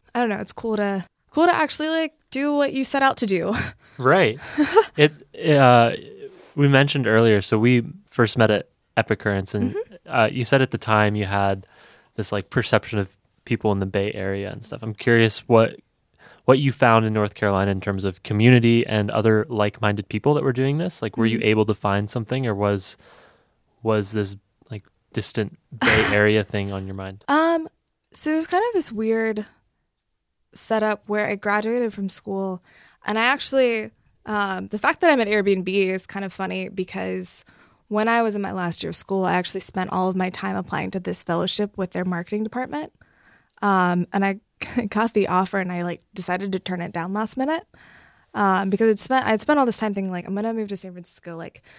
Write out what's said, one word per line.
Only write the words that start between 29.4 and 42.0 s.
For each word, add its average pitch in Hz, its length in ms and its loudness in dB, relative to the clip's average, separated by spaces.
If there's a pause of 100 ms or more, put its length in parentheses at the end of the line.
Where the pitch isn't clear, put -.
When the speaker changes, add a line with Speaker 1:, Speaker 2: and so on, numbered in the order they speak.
Speaker 1:
setup 214 540 -4
where 208 200 -2
I 208 80 -4
graduated 214 560 -2
from 196 160 -6
school, 190 540 -6 (420)
and 220 140 -4
I 233 60 0
actually, 247 640 0 (360)
um, 196 420 -4
the 208 100 -6
fact 285 220 -2
that 339 100 4
I'm 269 100 4
at 220 60 0
Airbnb 196 420 0
is 190 380 -2
kind 196 180 -8
of 185 80 -8
funny 185 360 -8
because 185 760 -8 (440)
when 214 200 -2
I 233 140 2
was 214 140 -2
in 202 60 -4
my 190 100 -6
last 175 300 -4
year 170 80 -8
of 170 60 -6
school, 190 280 -4
I 180 100 0
actually 180 260 -2
spent - 300 -6
all 185 180 0
of 185 80 -2
my 185 140 -2
time 190 240 -6
applying 185 380 -6
to 190 80 -6
this 180 240 -6
fellowship 185 520 -4
with 185 140 -6
their 180 140 -6